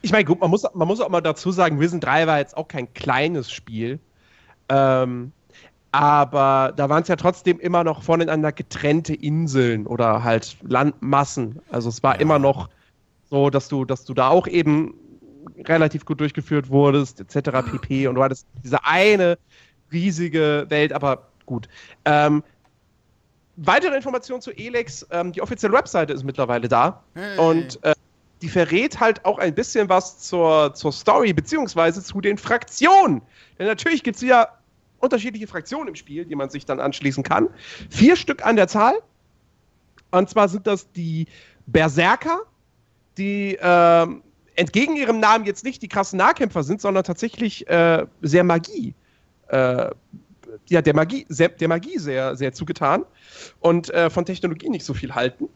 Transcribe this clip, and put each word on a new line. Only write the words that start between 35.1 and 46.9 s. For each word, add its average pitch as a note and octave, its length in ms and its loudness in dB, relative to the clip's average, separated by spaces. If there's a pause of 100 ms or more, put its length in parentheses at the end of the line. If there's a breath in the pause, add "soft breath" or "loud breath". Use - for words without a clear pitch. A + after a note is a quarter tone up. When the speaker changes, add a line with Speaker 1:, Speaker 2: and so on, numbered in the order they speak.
Speaker 1:
Fraktionen A#3+ 400 -10
im D#3+ 80 -12
Spiel, D3+ 300 -12
die D#3 100 -10
man C#3 140 -4
sich - 160 -12
dann C3+ 160 -4
anschließen C#3 420 -4
kann. - 240 0 (420 loud breath)
Vier D#4 280 6
Stück - 280 -6
an A3+ 120 2
der F#3 100 6
Zahl. A3 280 2 (1160)
Und F#3 180 2
zwar G3+ 200 2
sind G3 180 -6
das G3+ 240 -4
die E3 360 -6 (380 soft breath)
Berserker, E3+ 760 2 (760)
die, G3 440 -4
ähm, E3+ 600 4 (340)
entgegen B3 420 0
ihrem A3+ 240 -2
Namen G#3+ 240 4
jetzt G3+ 180 -6
nicht B3+ 180 -10
die G#3 60 -12
krassen G3 300 -4
Nahkämpfer G3+ 460 0
sind, F3 180 -4
sondern F#3+ 240 0